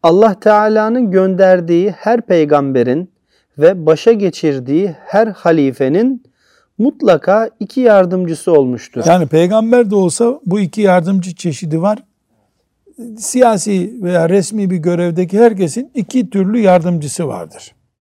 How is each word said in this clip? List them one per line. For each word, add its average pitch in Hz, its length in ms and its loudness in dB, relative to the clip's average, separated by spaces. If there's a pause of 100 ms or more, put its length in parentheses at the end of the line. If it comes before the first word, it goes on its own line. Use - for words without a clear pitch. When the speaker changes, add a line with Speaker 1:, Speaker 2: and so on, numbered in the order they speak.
Speaker 1:
Allah 190 360 2
Teala'nın 214 720 0
gönderdiği 185 800 2
her 226 300 -2
peygamberin 143 880 0 (460)
ve 165 280 2
başa 156 260 2
geçirdiği 160 880 -2
her 220 280 0
halifenin 165 960 0 (540)
mutlaka 214 720 0 (100)
iki 220 220 -6
yardımcısı 185 720 2
olmuştur. 127 520 0
Speaker 2:
Yani 165 220 2
peygamber 220 640 2
de 214 40 -2
olsa 233 500 0
bu 196 140 -2
iki 202 220 -4
yardımcı 185 540 0
çeşidi 160 460 -6
var. 208 220 -4 (1120)
Siyasi 220 840 -2
veya 175 260 0
resmi 196 400 -2
bir 185 80 -2
görevdeki 175 600 -2
herkesin 220 560 0
iki 240 340 -4
türlü 196 300 -2
yardımcısı 175 680 0
vardır. 90 480 -14 (300)